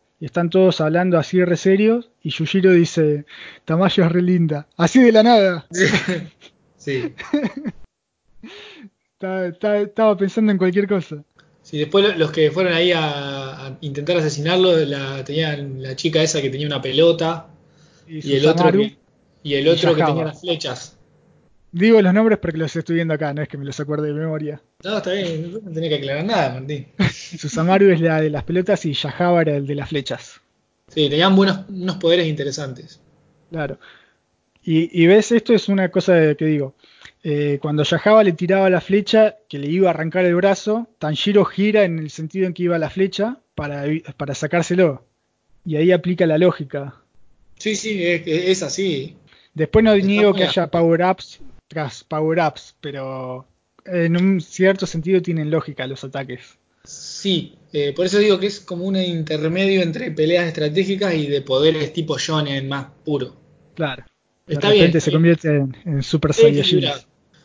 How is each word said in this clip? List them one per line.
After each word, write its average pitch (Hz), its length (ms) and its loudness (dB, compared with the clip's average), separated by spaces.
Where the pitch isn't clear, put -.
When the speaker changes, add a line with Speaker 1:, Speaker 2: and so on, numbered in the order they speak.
Speaker 1:
y 160 60 -12
están 170 240 -2
todos 185 300 4
hablando 170 380 2
así 180 260 2
re 175 140 0
serios, 214 500 2
y 156 80 -6
Yujiro 185 420 2
dice, 156 540 2
"Tamayo 175 400 2
es 165 60 2
re 180 100 2
linda", 165 540 0
así 170 260 4
de 240 100 8
la 220 100 6
nada. 196 480 4
Speaker 2:
<laughs> 170 60 -10
Sí. 131 340 -6
Sí. - 20 -20
Speaker 1:
<laughs> - 1200 -10
Está-, 185 320 -6
está-, 208 340 -2
estaba 208 360 2
pensando 202 360 0
en 190 60 0
cualquier 185 300 0
cosa. 156 340 -4
Speaker 2:
Sí, - 160 -12
después 175 260 2
lo-, 202 120 0
los 156 160 0
que 156 180 2
fueron 180 220 0
ahí 175 200 2
a, 139 720 -6
a 135 140 -14
intentar 147 360 -4
asesinarlo, 165 680 0
la, 139 400 -8
tenían 143 580 -6
la 131 120 -12
chica 156 280 0
esa 160 200 -2
que 135 80 -2
tenía 143 160 -6
una 139 160 -6
pelota, 160 640 0
Speaker 1:
Y 151 260 -6
Speaker 2:
y - 40 2
el 139 100 4
otro 165 240 4
Speaker 1:
Susamaru 190 120 2
Speaker 2:
que, 214 140 -4
y 143 100 -6
el 139 120 0
Speaker 1:
y - 20 4
Speaker 2:
otro 170 260 2
que 151 60 -2
Speaker 1:
Yahaba. 156 140 2
Speaker 2:
tenía 160 180 -2
las - 80 -18
flechas. 156 580 -8
Speaker 1:
Digo 214 320 4
los 180 100 4
nombres 214 260 2
porque 160 200 -6
los 160 180 -6
estoy 165 200 -4
viendo 165 180 -2
acá, 147 180 -4
no 151 100 -6
es 139 60 -8
que - 80 -16
me 139 80 -12
los 139 160 -12
acuerde 151 280 -4
de 147 60 -6
memoria. 151 460 -8
Speaker 2:
No, 208 140 -6
está 180 140 -6
bien, 170 400 -6
no 220 80 -12
tenés 160 160 -6
que 147 80 -2
aclarar 139 280 -6
nada, 175 300 -2
Martín. 135 340 -10
Speaker 1:
<laughs> - 400 -4
Susamaru 180 540 2
es 165 80 2
la 160 200 0
de 156 80 0
las 147 140 -6
pelotas 185 420 -2
y 151 80 -4
Yahaba 170 500 0
era 151 140 0
el 139 100 -6
de 143 100 -6
las - 120 -8
flechas. - 520 -10
Speaker 2:
Sí, 151 200 0
tenían 175 280 2
buenos, 196 320 2
unos 185 280 -8
poderes 170 300 2
interesantes. 143 720 -8
Speaker 1:
Claro. 151 280 -8
Y, 165 380 2
y 165 40 6
ves, 208 260 6
esto 233 220 2
es 202 140 0
una 190 220 0
cosa 185 240 2
de, 156 220 4
que 160 80 -4
digo. 147 300 -2
Eh, 147 380 -2
cuando 151 220 0
Yahaba 208 380 4
le 190 100 4
tiraba 190 360 2
la 180 120 2
flecha, 214 560 2
que 143 100 -10
le 143 100 -6
iba 180 200 2
a - 20 2
arrancar 160 340 -2
el 175 100 4
brazo, 202 540 0
Tanjiro 185 460 2
gira 208 400 2
en 165 140 -4
el 156 120 -10
sentido 185 360 -6
en 180 60 -6
que 175 120 -6
iba 170 140 0
la 151 120 -4
flecha 196 480 -2
para 143 320 -8
evi-, 156 180 -4
para 139 200 -8
sacárselo. 170 720 0
Y 156 120 -4
ahí 165 140 4
aplica 180 360 2
la 156 100 2
lógica. 147 600 -2
Speaker 2:
Sí, 214 180 -4
sí, 202 280 -6
es, 170 220 0
es 180 360 0
así. 156 540 -6
Speaker 1:
Después 185 300 2
no 214 100 6
Speaker 2:
Está 196 120 2
Speaker 1:
niego 208 240 4
Speaker 2:
muy 185 100 0
Speaker 1:
que 185 40 2
haya 175 200 0
Speaker 2:
ágil. 160 60 -10
Speaker 1:
power-ups 170 720 0
tras 147 360 -10
power-ups, 160 760 -2
pero 131 640 -12
en 170 300 0
un 185 260 2
cierto 190 440 0
sentido 175 360 -2
tienen 160 280 -4
lógica 147 360 -4
los 135 180 -12
ataques. 135 540 -12
Speaker 2:
Sí, - 720 -6
eh, 143 220 -2
por 180 120 0
eso 196 120 0
digo 208 200 4
que 196 100 -4
es 202 120 -10
como 175 240 -10
un 196 120 -2
intermedio 175 840 -2
entre 175 280 -4
peleas 165 360 0
estratégicas 175 680 -2
y 151 140 -2
de 143 120 -2
poderes 147 520 0
tipo 156 260 -6
shonen 139 500 -4
más 139 180 -6
puro. 135 300 -4
Speaker 1:
Claro. 143 300 -8
De 151 80 -6
Speaker 2:
Está 170 160 -2
Speaker 1:
repente 190 200 6
Speaker 2:
bien, 160 100 2
Speaker 1:
se 147 100 -2
Speaker 2:
bien. 151 60 0
Speaker 1:
convierte 165 320 2
en, 139 280 0
en 143 160 -4
Super 147 300 -2
Speaker 2:
Está - 100 4
Speaker 1:
Saiyajin. 143 360 4
Speaker 2:
equilibrado. 139 240 -4